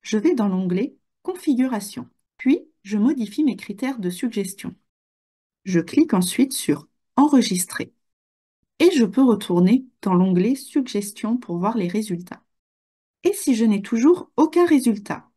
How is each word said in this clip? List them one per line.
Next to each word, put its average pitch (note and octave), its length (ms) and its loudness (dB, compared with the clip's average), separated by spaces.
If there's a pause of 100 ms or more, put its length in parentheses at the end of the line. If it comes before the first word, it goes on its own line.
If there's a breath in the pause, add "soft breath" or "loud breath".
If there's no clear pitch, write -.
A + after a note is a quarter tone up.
je - 160 -4
vais D4+ 180 2
dans G#3 140 0
l'onglet F#3 480 -4 (240)
Configuration, B3+ 880 -4 (260)
puis - 320 -2 (160)
je G#3 140 -4
modifie B3+ 480 0
mes A3 100 0
critères B3+ 420 -8
de F3+ 120 -4
suggestion. - 680 -8 (880)
Je F#3 160 0
clique D4 340 0
ensuite G3 380 0
sur - 380 -4 (260)
Enregistrer B3+ 760 0 (880)
et F4 120 6
je C4 140 4
peux A#3 180 0
retourner G#3 640 4 (160)
dans F#3 120 0
l'onglet F#3 420 2
Suggestions A3 840 -4
pour F3 220 -8
voir G#3+ 180 -2
les F3+ 100 -2
résultats. F3+ 560 -6 (800)
Et F#4 80 2
si C#4+ 240 0
je A3 80 0
n'ai G#3 180 2
toujours B3+ 540 2
aucun D#4+ 300 4
résultat ? B3 720 0